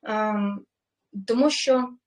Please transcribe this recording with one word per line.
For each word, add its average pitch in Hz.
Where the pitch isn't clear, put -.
Ем, 214
тому 254
що 254